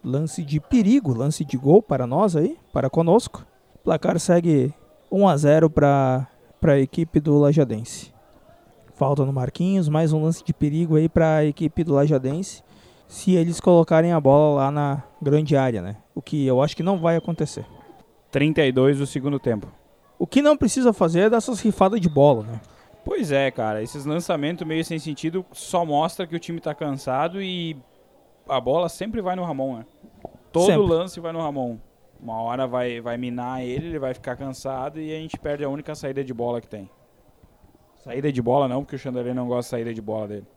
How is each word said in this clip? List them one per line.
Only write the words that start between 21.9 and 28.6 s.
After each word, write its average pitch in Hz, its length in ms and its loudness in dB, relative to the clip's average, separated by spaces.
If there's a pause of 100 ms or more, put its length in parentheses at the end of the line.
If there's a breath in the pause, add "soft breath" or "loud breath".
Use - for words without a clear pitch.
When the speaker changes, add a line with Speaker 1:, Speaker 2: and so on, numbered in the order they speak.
Speaker 1:
de 170 80 0
bola, 139 340 4
né? 113 180 -10 (420 soft breath)
Speaker 2:
Pois 262 280 -4
é, 135 200 0
cara. 110 320 -4
Esses 139 220 -12
lançamentos 165 600 -4
meio 160 180 -4
sem 160 140 -8
sentido 160 540 -6
só - 340 -4
mostra 160 400 -2
que 160 100 -10
o 165 40 -6
time 170 200 -10
tá 156 140 -8
cansado 147 640 -6
e 175 380 -8 (720)
a 135 100 -2
bola 156 300 -2